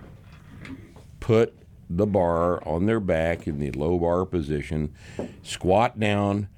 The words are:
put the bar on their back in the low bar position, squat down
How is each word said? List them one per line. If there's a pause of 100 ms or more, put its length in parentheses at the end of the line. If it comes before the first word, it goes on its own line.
(1200)
put (380)
the
bar
on
their
back
in
the
low
bar
position, (480)
squat
down (100)